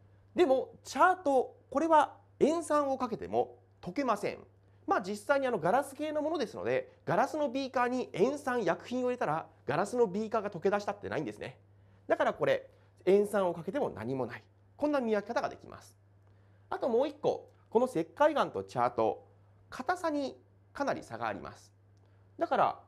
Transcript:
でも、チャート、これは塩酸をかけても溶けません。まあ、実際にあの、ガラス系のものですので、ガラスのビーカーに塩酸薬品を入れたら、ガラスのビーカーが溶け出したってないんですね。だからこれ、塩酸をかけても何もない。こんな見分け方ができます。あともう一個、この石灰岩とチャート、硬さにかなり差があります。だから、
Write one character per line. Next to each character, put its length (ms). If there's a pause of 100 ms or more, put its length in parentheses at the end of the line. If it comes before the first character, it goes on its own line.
(360)
で 100
も、 260 (120)
チ 160
ャ 140
ー 100
ト、 320 (140)
こ 100
れ 80
は 300 (220)
塩 240
酸 280
を 60
か 100
け 80
て 140
も 260 (260)
溶 120
け 100
ま 140
せ 140
ん。 80 (460)
ま 120
あ、 40
実 260
際 120
に 80
あ 40
の、 80
ガ 120
ラ 120
ス 120
系 160
の 100
も 100
の 60
で 100
す 80
の 100
で、 260 (140)
ガ 100
ラ 120
ス 100
の 120
ビ 180
ー 40
カ 120
ー 40
に 240
塩 260
酸 280
薬 200
品 200
を 20
入 40
れ 60
た 80
ら、 200 (200)
ガ 120
ラ 80
ス 100
の 120
ビ 180
ー 40
カ 100
ー 20
が 80
溶 100
け 100
出 120
し 40
た 60
っ 80
て 80
な 100
い 40
ん 40
で 60
す 80
ね。 180 (500)
だ 100
か 80
ら 80
こ 120
れ、 240 (360)
塩 200
酸 220
を 60
か 100
け 80
て 80
も 100
何 260
も 100
な 100
い。 80 (320)
こ 120
ん 40
な 80
見 160
分 60
け 120
方 60
が 80
で 80
き 120
ま 140
す。 160 (720)
あ 80
と 120
も 140
う 40
一 140
個、 280 (200)
こ 100
の 60
石 280
灰 200
岩 140
と 180
チ 120
ャ 100
ー 20
ト、 360 (440)
硬 260
さ 140
に 280 (360)
か 100
な 100
り 100
差 140
が 100
あ 60
り 60
ま 140
す。 180 (680)
だ 100
か 100
ら、 300